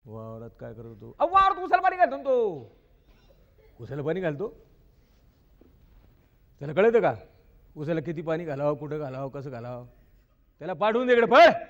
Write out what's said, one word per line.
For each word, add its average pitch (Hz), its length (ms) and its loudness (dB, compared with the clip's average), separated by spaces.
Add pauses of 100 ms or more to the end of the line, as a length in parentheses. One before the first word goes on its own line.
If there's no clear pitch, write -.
वावरात 113 440 -16 (100)
काय 120 140 -16
करत 113 100 -18
होतो? 113 360 -18
अ, 277 40 2
वावरात 381 400 2
उसाला 359 180 0
पाणी 370 140 0
घालतो 294 200 2
ना 277 60 -12
तो. 214 540 -4 (1040)
उसाला 135 220 -12
पाणी 160 180 -4
घालतो? 170 280 -6 (2000)
त्याला 143 140 -10
कळतं 226 260 4
का? 151 140 2 (640)
उसाला 160 240 -4
किती 160 220 -10
पाणी 160 220 -4
घालावं, 147 300 -2
कुठं 147 240 -10
घालावं, 135 300 -10
कसं 139 220 -12
घालावं? 123 360 -12 (720)
त्याला 160 140 -10
पाठवून 220 340 0
दे 247 60 4
इकडे, 240 140 6
पळ. 285 240 10 (200)